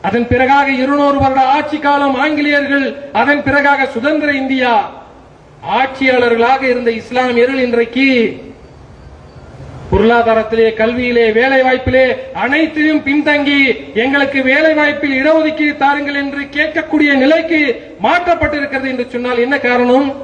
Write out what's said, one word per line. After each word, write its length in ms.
அதன் 220
பிறகாக 380
இருநூறு 420
வருட 160
ஆட்சி 220
காலம் 440
ஆங்கிலேயர்கள், 640
அதன் 260
பிறகாக 480
சுதந்திர 360
இந்தியா. 300
ஆட்சியாளர்களாக 840
இருந்த 180
இஸ்லாமியர்கள் 640
இன்றைக்கு 420
பொருளாதாரத்திலே, 760
கல்வியிலே, 440
வேலை 240
வாய்ப்பிலே 420
அனைத்திலும் 600
பின்தங்கி, 520
"எங்களுக்கு 400
வேலை 360
வாய்ப்பில் 420
இடஒதுக்கீடு 600
தாருங்கள்" 400
என்று 200
கேட்கக்கூடிய 540
நிலைக்கு 360
மாற்றப்பட்டிருக்கிறது 880
என்று 220
சொன்னால் 320
என்ன 100
காரணம்? 400